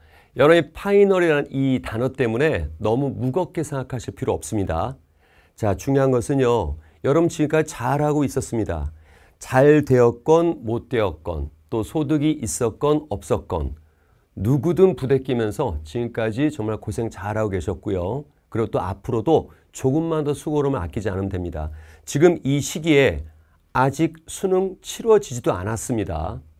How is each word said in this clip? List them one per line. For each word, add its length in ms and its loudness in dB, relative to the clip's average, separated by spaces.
여러분이 360 6
파이널이라는 800 4
이 320 0
단어 240 -2
때문에 600 0
너무 320 0
무겁게 520 -4
생각하실 540 -8
필요 160 -2
없습니다. 640 -4
자, 220 -2
중요한 340 2
것은요. 680 0
여러분 240 2
지금까지 420 0
잘하고 540 0
있었습니다. 680 -4
잘 460 6
되었건 800 4
못 240 -6
되었건 640 -2
또 140 -2
소득이 480 0
있었건 680 0
없었건 680 -4
누구든 640 2
부대끼면서 880 -2
지금까지 680 -2
정말 280 -4
고생 300 -6
잘하고 420 -4
계셨고요. 760 -4
그리고 180 -2
또 140 -4
앞으로도 720 -2
조금만 540 -2
더 100 -2
수고로만 480 -2
아끼지 260 -6
않으면 200 -2
됩니다. 420 -6
지금 380 4
이 180 0
시기에 680 2
아직 420 2
수능 560 -2
치러지지도 680 2
않았습니다. 880 -4